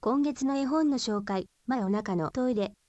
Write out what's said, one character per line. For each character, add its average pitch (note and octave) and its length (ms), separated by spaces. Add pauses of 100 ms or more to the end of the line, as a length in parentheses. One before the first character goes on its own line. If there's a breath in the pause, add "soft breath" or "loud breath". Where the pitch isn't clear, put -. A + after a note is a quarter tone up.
今 C4 200
月 C#4+ 240
の C#4 120
絵 C#4 80
本 D4+ 240
の C4+ 80
紹 G#3 260
介、 F#3+ 240 (200)
真 B3+ 100
夜 G3 120
中 G#3 280
の D#3+ 140
ト B3+ 180
イ B3 60
レ。 G3+ 180 (160)